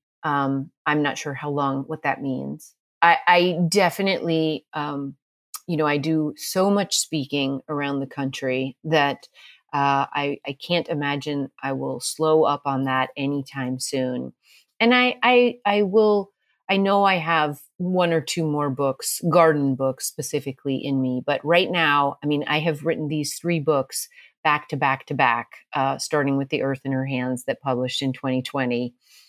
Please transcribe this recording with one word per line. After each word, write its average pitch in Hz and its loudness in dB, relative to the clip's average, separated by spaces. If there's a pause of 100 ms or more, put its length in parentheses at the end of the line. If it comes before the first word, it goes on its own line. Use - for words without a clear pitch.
(240)
Um, 139 -2 (140)
I'm 151 0
not 139 -4
sure 147 -8
how 147 -8
long, 139 -2
what 156 -10
that 139 -2
means. 139 -8 (280)
I, 170 6 (100)
I 175 4
definitely, 170 0
um, 143 -6 (520)
you 170 -2
know, 156 2
I 147 2
do 151 0
so 190 0
much 202 0
speaking 139 -4
around 143 -4
the 139 -6
country 131 -4 (100)
that, 147 2 (460)
uh, 139 2
I, 143 -4
I 143 -6
can't 170 -2
imagine 143 -4 (100)
I 139 -4
will 135 -6
slow 156 2
up 143 0
on 135 0
that 131 0
anytime 139 -4
soon. 127 -4 (460)
And 233 4
I, 247 2
I, 247 4 (100)
I 208 2
will, 208 2 (380)
I 196 2
know 196 4
I 190 4
have 156 0 (180)
one 180 2
or 160 2
two - -2
more 147 0
books, 135 -2
garden 151 4
books 131 -4
specifically 139 -6
in 135 -2
me, 127 -2
but 147 -2
right 170 4
now, 143 2
I 147 -2
mean, 147 0
I 151 0
have 151 -2
written 156 -2
these 147 -4
three 170 -2
books 139 -2 (360)
back 147 0
to 147 -4
back 135 0
to 147 -6
back, 123 2 (240)
uh, 135 0
starting 139 0
with 139 -4
The 147 -2
Earth 135 -2
in 139 -4
Her 131 -2
Hands 127 -4
that 131 -4
published 127 -2
in 135 -2
twenty 131 -2
twenty. 123 -4 (360)